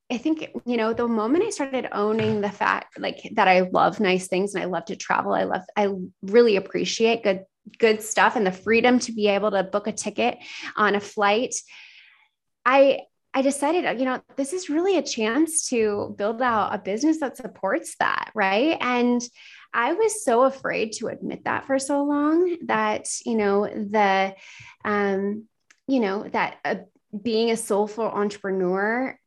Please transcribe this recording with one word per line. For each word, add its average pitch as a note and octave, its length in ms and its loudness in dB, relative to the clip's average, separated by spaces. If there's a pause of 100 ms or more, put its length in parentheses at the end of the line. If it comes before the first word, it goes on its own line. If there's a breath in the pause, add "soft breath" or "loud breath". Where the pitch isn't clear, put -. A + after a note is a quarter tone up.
I B3+ 80 -4
think, D#4 320 -4 (160)
you A#3+ 120 -2
know, A3 160 0
the A#3+ 140 -2
moment A#3 360 2
I A#4 60 -2
started C4+ 420 -4
owning G#3+ 500 0
the G3+ 100 -2
fact, - 480 -2
like, F#3+ 200 -6 (140)
that G#3 140 6
I F#3 140 8
love F3+ 380 2
nice F#3 280 2
things G3 260 -2
and F3 100 -4
I F3+ 40 -6
love F3 180 -6
to F#3+ 100 -10
travel, - 380 -2
I F#3+ 100 0
love, F#3+ 200 -4 (120)
I G3+ 140 2 (320)
really G#3+ 340 6
appreciate F#3+ 680 0
good, F#3+ 200 0 (340)
good A3 240 4
stuff - 340 2
and A3+ 100 2
the F#3 60 2
freedom A#3 480 4
to A#3+ 120 -6
be G#3+ 160 0
able G3+ 240 2
to G3 120 0
book G3+ 240 -4
a G#3+ 40 -6
ticket G#3+ 460 -4 (400 loud breath)
on G#3 180 2
a G3+ 60 0
flight. G3+ 540 0 (1080 soft breath)
I, C#4 360 6 (320)
I C4+ 80 0
decided, C#4 580 0
you C4 60 0
know, B3+ 160 -2 (160)
this C#4 160 -4
is F#4 160 -8
really E4+ 280 2
a C#4 60 0
chance A#3+ 680 0
to G#3 480 0
build A3+ 240 -2
out A3+ 320 0
a G#3+ 40 -4
business C4 420 0
that C#4 160 -6
supports A#3 640 -6
that, - 340 -2
right? G#3+ 460 2
And A#3+ 420 2 (520 soft breath)
I A#3+ 200 0
was G#4+ 300 0
so A#3+ 200 4
afraid A3 500 0
to A3 140 -8
admit - 360 -8
that - 240 -4
for C4+ 100 0
so C#4+ 280 -2
long D#4 500 2 (120)
that, G#3+ 420 -2 (160)
you A#3+ 100 -2
know, G#3 320 2
the, G3 680 0 (520 soft breath)
um, G3+ 580 -2 (420)
you C4+ 140 2
know, G3+ 300 0
that, G3+ 340 -2
uh, E3 120 0 (460)
being A3+ 300 2
a A3+ 60 0
soulful G#3+ 480 -2
entrepreneur G3+ 1200 -2